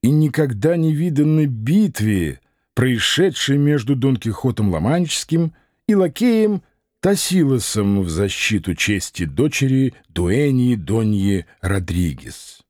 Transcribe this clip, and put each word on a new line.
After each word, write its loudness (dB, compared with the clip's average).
и 2
никогда 0
не 0
виданной 2
битве, 0
происшедшей 0
между 2
Дон 0
Кихотом -2
Ла-Манческим -2
и 2
лакеем 2
Тосилосом 2
в -2
защиту -2
чести -4
дочери 0
Дуэни 0
Доньи 0
Родригес. -4